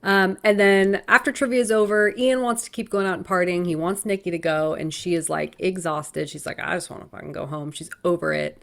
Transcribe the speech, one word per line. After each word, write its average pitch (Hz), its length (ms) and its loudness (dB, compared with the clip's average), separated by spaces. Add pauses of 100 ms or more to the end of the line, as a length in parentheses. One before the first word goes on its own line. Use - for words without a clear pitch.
Um, 190 400 2
and 208 160 4
then 196 500 6
after 254 220 6
trivia 254 300 0
is 233 100 0
over, 214 460 2
Ian 254 260 2
wants 233 220 -2
to - 60 -14
keep - 180 -8
going 196 180 -2
out 185 120 -2
and 185 80 -10
partying. 180 400 0
He 170 100 0
wants 170 300 -4
Nikki 196 240 -2
to 170 80 -4
go, 156 360 0
and 160 180 -6
she 175 220 -4
is, 160 140 -2
like, 156 300 -4
exhausted. 156 720 -4
She's - 160 -12
like, 143 120 -8
I 156 160 -4
just 180 160 -6
wanna - 160 -14
fucking - 260 -16
go - 140 -8
home. 147 240 -8
She's 160 200 -14 (140)
over 170 280 0
it. 151 300 -4